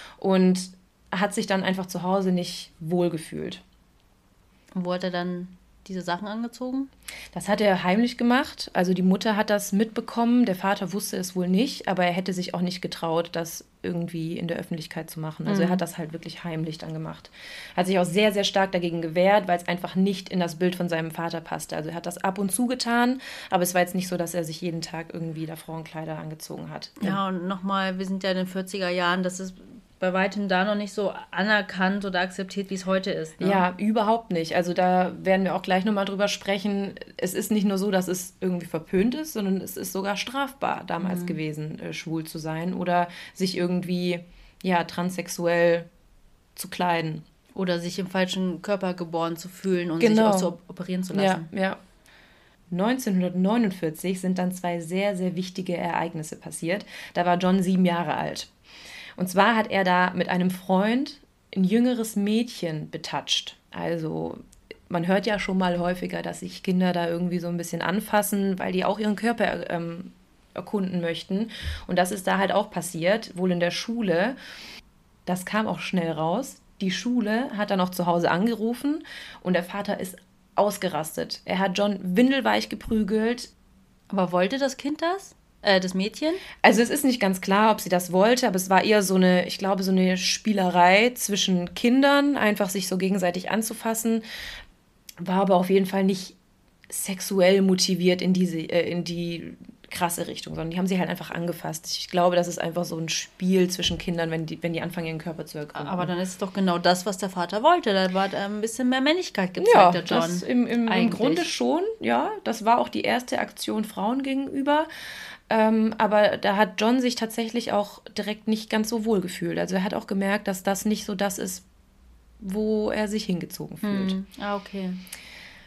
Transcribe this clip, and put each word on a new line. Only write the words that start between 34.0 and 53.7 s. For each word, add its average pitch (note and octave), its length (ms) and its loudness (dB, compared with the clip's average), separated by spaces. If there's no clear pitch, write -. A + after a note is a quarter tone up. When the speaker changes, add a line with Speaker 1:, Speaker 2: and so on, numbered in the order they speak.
Speaker 1:
nicht. E3 240 -2
Also F3 180 2
da F3+ 400 4
werden F#3+ 220 4
wir E3+ 120 0
auch F#3 60 -4
gleich F#3 220 2
nochmal G3+ 200 0
drüber G3 240 0
sprechen. G3+ 640 -2
Es F#3+ 180 -4
ist A3 160 -2
nicht G#3 160 4
nur G3 120 2
so, G3+ 120 0
dass F#3 160 2
es F#3 340 -4
irgendwie F3+ 260 -2
verpönt F#3+ 500 0
ist, D#4 160 -8
sondern G3 280 0
es - 160 -10
ist F#3 160 -8
sogar G3 240 -4
strafbar C4 720 -4
damals F3+ 360 -4
Speaker 2:
Mhm. - 40 -6
Speaker 1:
gewesen, D#3 540 -6
äh, E3+ 120 -8
schwul D#3+ 320 -6
zu D#3+ 140 -12
sein D#3+ 360 -4
oder F3 340 0
sich F#3 220 -2
irgendwie, F3+ 640 -2
ja, F3 220 2
transsexuell E3+ 1040 2
zu - 140 -12
kleiden. E3 540 0
Speaker 2:
Oder F3+ 260 -2
sich F3 180 -8
im F#3 80 -4
falschen F#3 560 -2
Körper F#3+ 320 -2
geboren E3 420 -4
zu F3 120 -12
fühlen F3+ 420 -2
und D#3+ 100 -2
sich A3 100 6
Speaker 1:
Genau. A3 200 6
Speaker 2:
auch G3 60 4
zu F3+ 100 2
op-, F3 220 -6
operieren F#3 340 -6
zu F#3 120 -8
Speaker 1:
Ja, G3 80 0
Speaker 2:
lassen. F#3 300 2
Speaker 1:
ja. F#3+ 240 -2
Neunzehnhundertneunundvierzig F#3 1500 0